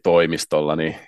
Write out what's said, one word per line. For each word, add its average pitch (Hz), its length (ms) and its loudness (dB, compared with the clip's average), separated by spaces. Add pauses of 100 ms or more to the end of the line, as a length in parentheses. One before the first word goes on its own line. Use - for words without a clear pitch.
toimistolla, 80 720 0
niin 80 200 -4 (120)